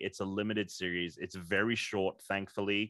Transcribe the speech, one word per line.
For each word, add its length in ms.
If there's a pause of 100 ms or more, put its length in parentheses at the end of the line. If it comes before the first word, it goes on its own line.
It's 180
a 60
limited 440
series. 480
It's 180
very 400
short, 480
thankfully, 680